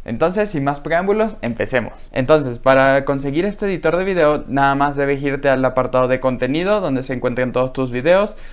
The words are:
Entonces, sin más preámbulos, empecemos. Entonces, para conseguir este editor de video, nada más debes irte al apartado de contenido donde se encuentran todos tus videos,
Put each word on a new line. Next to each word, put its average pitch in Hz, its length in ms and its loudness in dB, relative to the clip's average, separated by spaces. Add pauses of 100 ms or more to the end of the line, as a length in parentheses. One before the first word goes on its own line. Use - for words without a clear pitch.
Entonces, 180 460 0
sin 143 160 -2
más 143 160 -4
preámbulos, 202 600 0
empecemos. 113 680 -4
Entonces, 131 480 2
para 135 460 4
conseguir 143 400 -2
este 202 220 -4
editor 165 280 0
de 180 80 0
video, 151 460 2
nada 139 260 2
más 143 220 0
debes 139 260 0
irte 139 240 0
al 131 160 2
apartado 127 460 2
de 127 100 0
contenido 139 600 0
donde 135 220 -2
se 135 100 -6
encuentran 123 400 -2
todos 127 180 0
tus 131 180 -2
videos, 175 460 2 (180)